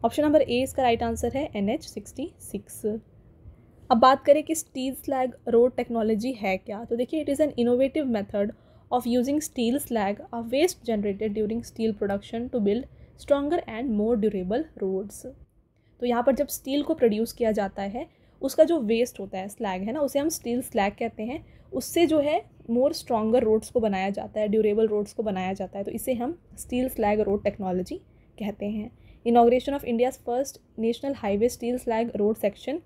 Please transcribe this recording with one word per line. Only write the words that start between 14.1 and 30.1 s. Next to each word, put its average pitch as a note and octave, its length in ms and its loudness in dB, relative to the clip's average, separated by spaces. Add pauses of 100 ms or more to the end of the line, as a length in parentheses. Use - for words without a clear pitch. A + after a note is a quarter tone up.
durable G#3 420 -2 (160)
roads। F#3+ 400 -6 (760)
तो A#3+ 60 -4
यहाँ A#3+ 180 2
पर C4 120 6
जब C#4 120 -2
स्टील C#4 360 -2
को D#4+ 100 0
प्रोड्यूस A3+ 400 2
किया A3+ 180 0
जाता G3+ 320 -2
है, A3 220 -8 (360)
उसका C4+ 220 4
जो D#4+ 180 4
वेस्ट A3+ 380 0
होता G3 180 -10
है, F#3+ 120 -8
स्लैग F#3+ 340 -6
है A3 100 -4
ना, D4+ 80 -2
उसे C#4 180 0
हम D4+ 100 0
स्टील A#3+ 340 -4
स्लैग G#3 360 0
कहते A3+ 240 -6
हैं। B3 200 -8 (300)
उससे E4 340 2
जो D#4 120 4
है D4+ 220 2 (280)
मोर B3+ 240 2
स्ट्रॉन्गर A#3 500 0
रोड्स A3 260 2
को B3+ 100 0
बनाया G3 300 0
जाता G3+ 300 -6
है, G#3+ 80 0
ड्यूरेबल G#3+ 400 4
रोड्स G#3 260 -2
को A#3 100 -6
बनाया F#3+ 300 -2
जाता F#3+ 240 -8
है, G3+ 80 -6
तो - 60 -8
इसे B3+ 240 -4
हम B3+ 220 -4 (200)
स्टील B3+ 320 -2
स्लैग G#3+ 320 0
रोड G3+ 220 0
टेक्नोलॉजी F#3+ 580 -4 (360)
कहते G3+ 280 -6
हैं। G#3+ 260 -6 (340)
Inauguration A#3+ 540 6
of C4 140 -8
India's B3 340 0